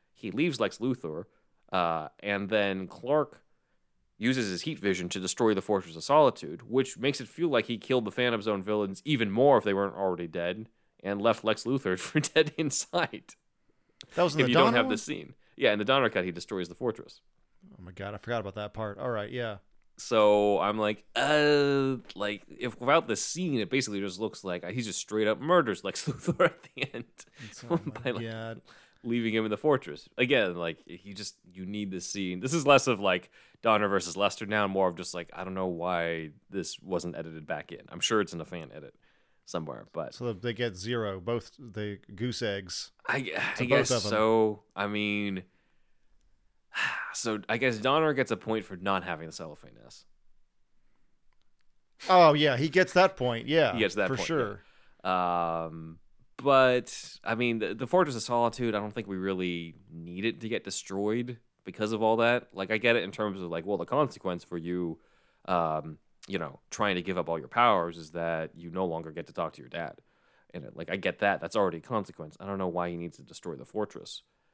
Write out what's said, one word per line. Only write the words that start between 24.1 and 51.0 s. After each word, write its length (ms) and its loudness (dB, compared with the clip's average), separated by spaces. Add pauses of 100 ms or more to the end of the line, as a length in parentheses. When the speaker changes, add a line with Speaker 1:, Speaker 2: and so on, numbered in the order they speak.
Speaker 1:
looks 240 -6
like 260 -4
he 120 -4
just 180 -6
straight 260 0
up 140 2
murders 420 2
Lex 220 -4
<laughs> 40 -2
Luthor 380 2
at 160 -4 (120)
the 200 -8
end 100 -10 (400)
Speaker 2:
It's, 240 -16
oh 80 0
Speaker 1:
<laughs> 280 -8
by, 80 -2
Speaker 2:
my 60 -6
Speaker 1:
like, 120 -8
Speaker 2:
God. 300 -10 (420)
Speaker 1:
leaving 320 0
him 100 2
in 60 -2
the 60 2
fortress. 600 0
Again, 380 2
like, 320 -4
he 280 -16
just, 200 -10 (180)
you 140 -12
need 240 -6
this 160 -6
scene. 320 -4
This 160 -2
is 100 0
less 220 8
of, 140 2
like, 320 2 (280)
Donner 280 4
versus 280 0
Lester 300 0
now, 160 0
and 100 0
more 160 4
of 60 0
just, 200 -8
like, 180 -8
I 100 -10
don't 120 -8
know 120 -2
why 640 -2 (180)
this 320 -8
wasn't 360 -4
edited 280 -12
back 280 -8
in. 160 -14
I'm 120 -14
sure 200 2
it's 120 -2
in 80 -8
a 40 -10
fan 280 -12
edit 220 -18 (520)
somewhere, 460 -8
but 220 -8
Speaker 2:
So 180 -6
they 220 -6
get 220 -4
zero, 420 -4
both 400 -4
the 400 -8 (160)
goose 260 -4
eggs 520 -6 (160)
Speaker 1:
I, 80 0
I 400 -4
Speaker 2:
to 80 -2
both 40 -2
Speaker 1:
guess 220 4
Speaker 2:
of 140 2
'em. 60 -2
Speaker 1:
so. 520 4 (140)
I 100 -2
mean, 560 -2 (1300)
<sighs> 400 -4
so 340 -2
I 80 0
guess 220 0
Donner 340 2
gets 180 0
a 60 0
point 300 -4
for 100 -12
not 280 0
having 220 -6
the 60 -14
cellophane 540 -16
S. 180 -20 (2000)